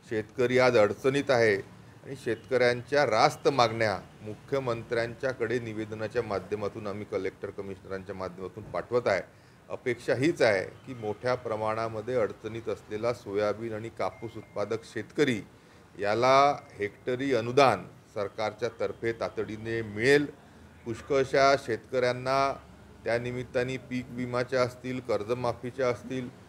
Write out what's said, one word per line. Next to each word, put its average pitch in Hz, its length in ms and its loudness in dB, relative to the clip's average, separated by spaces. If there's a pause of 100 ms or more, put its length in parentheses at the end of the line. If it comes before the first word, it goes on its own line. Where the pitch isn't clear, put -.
(100)
शेतकरी 120 480 0
आज 127 180 6
अडचणीत 131 540 4
आहे 117 260 6 (480)
आणि 139 100 -12 (100)
शेतकऱ्यांच्या 123 800 2
रास्त 127 420 4
मागण्या 113 500 4 (240)
मुख्यमंत्र्यांच्याकडे 117 1400 -4
निवेदनाच्या 110 640 -4
माध्यमातून 104 640 -4
आम्ही 104 180 -6
collector, 98 460 -6
कमिशनरांच्या 95 640 -10
माध्यमातून 92 500 -10
पाठवत 101 420 -2
आहे. 101 160 2 (480)
अपेक्षा 120 440 -4
हीच 147 280 0
आहे 101 220 4 (220)
की 131 80 -12
मोठ्या 117 400 -4
प्रमाणामध्ये 110 800 -4
अडचणीत 110 540 -4
असलेला 107 460 -4
सोयाबीन 104 580 -2
आणि 107 160 -8
कापूस 110 480 -8
उत्पादक 107 480 -6
शेतकरी 123 560 -2 (600)
याला 127 580 4 (200)
हेक्टरी 127 560 -4
अनुदान 120 500 4 (300)
सरकारच्या 107 540 -4 (120)
तर्फे 107 320 -2
तातडीने 110 680 -6
मिळेल. 120 440 4 (580)
पुष्कळशा 135 720 2
शेतकऱ्यांना 127 1000 -2 (480)
त्यानिमित्ताने 123 720 -2
पीक 127 320 -8
विमाच्या 123 540 -2
असतील, 127 380 -4
कर्जमाफीच्या 120 880 -2
असतील 123 600 -6